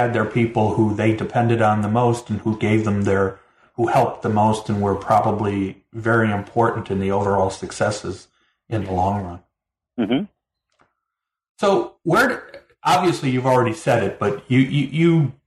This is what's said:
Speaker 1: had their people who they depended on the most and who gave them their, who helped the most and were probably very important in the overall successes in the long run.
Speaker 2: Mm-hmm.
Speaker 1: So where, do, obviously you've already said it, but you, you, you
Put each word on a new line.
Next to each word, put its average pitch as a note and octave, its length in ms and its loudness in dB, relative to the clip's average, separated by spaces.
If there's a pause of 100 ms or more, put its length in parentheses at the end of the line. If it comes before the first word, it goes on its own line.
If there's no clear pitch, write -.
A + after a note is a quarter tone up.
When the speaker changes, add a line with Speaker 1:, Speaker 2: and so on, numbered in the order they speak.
Speaker 1:
had A#2 100 0
their A2 140 0
people A2+ 480 0
who G#2+ 200 2
they A2 200 2
depended A2+ 480 0
on G#2+ 180 2
the G#2 80 -2
most A#2+ 400 0
and G2+ 120 -4
who A2 180 -4
gave G#2+ 260 2
them G2+ 180 0
their, G2 360 0 (360)
who A#2 140 -2
helped - 340 0
the A2+ 60 -2
most G#2+ 400 0
and G2+ 140 -2
were G2 120 0
probably G2+ 880 -2 (100)
very A2+ 380 2
important G#2 600 -2
in G2 100 -2
the F#2+ 100 -2
overall G2 400 0
successes - 800 -6 (400)
in G#2+ 160 -4
the F#2+ 80 -6
long F#2+ 320 -2
run. F2 160 -12 (580)
Speaker 2:
Mm-hmm. B2 260 -2 (1300)
Speaker 1:
So F#3+ 440 0
where, A3 260 2
do, - 120 -6 (420)
obviously E3 480 2
you've B2+ 160 0
already A#2+ 280 2
said A2+ 280 0
it, F#2+ 160 -4
but G2+ 320 -4
you, B2 100 6
you, C3+ 280 0
you E3 440 2 (140)